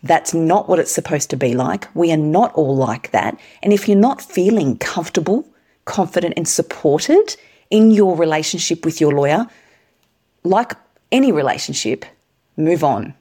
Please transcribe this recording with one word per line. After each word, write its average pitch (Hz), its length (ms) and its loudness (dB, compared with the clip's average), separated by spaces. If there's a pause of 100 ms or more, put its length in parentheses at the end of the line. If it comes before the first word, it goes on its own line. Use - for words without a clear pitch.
That's - 320 0
not 165 340 0
what 175 100 2
it's - 140 0
supposed - 380 -4
to 147 60 -6
be 127 180 0
like. 139 400 -4
We 165 180 2
are 160 40 2
not 156 380 2
all 139 220 0
like 120 340 -4
that." - 260 -2 (260)
And 202 100 4
if - 160 0
you're 208 80 4
not 240 260 2
feeling 180 540 0
comfortable, 185 720 -4 (380)
confident 170 520 -4
and 170 100 -4
supported 165 880 0 (340)
in 220 200 6
your 202 260 4
relationship 165 680 -2
with 160 160 -2
your 147 120 2
lawyer, 147 340 0 (1000)
like 214 280 0 (380)
any 262 220 2
relationship, - 720 -4 (520)
move 156 280 0
on. 120 360 -2